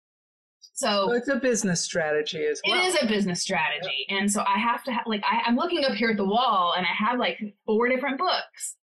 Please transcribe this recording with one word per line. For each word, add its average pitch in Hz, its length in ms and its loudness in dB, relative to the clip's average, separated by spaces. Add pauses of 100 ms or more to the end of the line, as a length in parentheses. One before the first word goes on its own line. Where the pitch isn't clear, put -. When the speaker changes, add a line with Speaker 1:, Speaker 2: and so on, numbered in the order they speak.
(760)
Speaker 1:
So 254 340 2
Speaker 2:
So 240 40 2
it's 247 160 0
a 269 80 2
business 214 460 2
strategy 151 640 0
as 151 180 -2
well. 285 160 0
Speaker 1:
It 370 60 2
is 330 160 2
a 240 60 0
business 196 340 0
strategy. 160 640 -4
Speaker 2:
Yep. 196 120 -2
Speaker 1:
And 202 120 0
so 208 140 -2
I 196 140 2
have 240 240 0
to 254 80 -4
ha-, 226 140 -2
like, 214 220 -4
I, 226 160 0
I'm 240 120 2
looking 330 280 0
up 254 100 0
here 220 160 0
at 214 60 0
the 202 80 0
wall 196 520 2
and 180 100 0
I 175 100 0
have, 226 220 0
like, 190 220 -2 (260)
four 233 220 2
different 254 300 0
books. - 640 -4